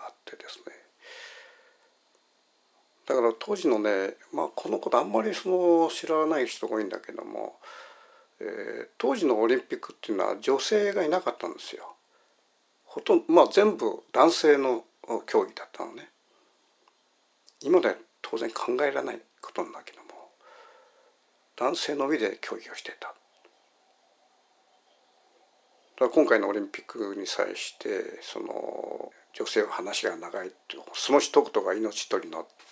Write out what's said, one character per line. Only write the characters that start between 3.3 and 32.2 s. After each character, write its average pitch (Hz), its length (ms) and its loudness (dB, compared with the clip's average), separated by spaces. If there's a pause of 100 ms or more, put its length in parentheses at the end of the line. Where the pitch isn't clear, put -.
当 208 180 -4
時 190 120 0
の 117 120 4
ね、 98 360 0 (160)
ま 92 120 -2
あ、 78 120 -2
こ - 140 -8
の 107 100 0
こ - 100 -4
と 120 100 4
あ - 20 2
ん 190 100 -4
ま 113 120 2
り 208 100 -2
そ - 160 -6
の 170 400 4
知 - 160 -8
ら 156 200 0
な 156 140 0
い 120 80 0
人 - 200 -8
が - 80 -4
多 110 40 0
い 104 60 -2
ん 95 40 -8
だ 95 100 -8
け - 120 -14
ど - 140 -12
も、 - 340 -10 (800)
え - 40 -10
ー、 107 440 -10 (100)
当 - 180 2
時 196 100 0
の 113 160 4
オ 113 60 4
リ 127 80 6
ン 127 60 0
ピ - 160 -8
ッ - 20 -12
ク - 140 -14
っ - 60 -20
て - 120 -8
い 104 40 -2
う - 20 -2
の 95 100 0
は 101 120 -2
女 135 200 2
性 208 340 2
が 190 100 0
い 151 60 2
な 185 120 2
か - 100 -2
っ - 60 -14
た - 100 -8
ん 85 60 -8
で - 60 -14
す - 160 -12
よ。 - 200 -16 (880)
ほ - 160 -12
と 196 140 6
ん 165 100 4
ど、 160 80 2
ま 170 100 10
あ、 - 80 6
全 202 260 4
部 113 340 -4
男 147 200 8
性 151 260 6
の 127 280 0 (400)
競 104 200 4
技 - 100 -16
だ - 100 -12
っ - 80 -20
た - 120 -10
の 85 100 -16
ね。 - 140 -18 (1500)
今 170 200 4
で 117 80 2
は 92 60 -2 (260)
当 - 160 -8
然 117 140 -4
考 - 200 -6 (120)
え 139 80 0
ら 139 100 -4
れ - 20 -6
な 139 100 -6
い 113 60 -12 (220)
こ - 100 -16
と 185 120 -6
な 165 80 -10
ん - 20 -20
だ - 100 -16
け - 80 -18
ど - 120 -20
も、 - 60 -20 (1500)
男 139 180 0
性 156 200 -2
の 139 120 -2
み 151 100 2
で 101 240 -2
競 - 160 -8
技 - 120 -18
を - 60 -14
し - 80 -14
て - 80 -12
い - 80 -14
た。 - 80 -14
だ - 60 -14
か - 20 -20 (3000)
ら 117 40 2
今 151 160 6
回 113 140 6
の 98 80 0
オ 101 60 -2
リ 107 80 -2
ン 98 80 -8
ピ - 120 -12
ッ - 40 -20
ク 101 300 -8
に 98 120 -6
際 - 300 -2
し - 220 -10
て、 - 420 -6
そ - 180 -12
の、 - 720 -8 (220)
女 - 120 -6
性 107 180 2
は 104 80 -4
話 98 340 -6
が 90 100 -2
長 87 280 -8
い 92 40 -10
っ - 40 -12
て、 - 260 -16 (160)
そ - 180 -2
の 139 80 8
一 - 220 4
言 107 220 0
が 95 100 0
命 107 340 -4
取 95 160 -2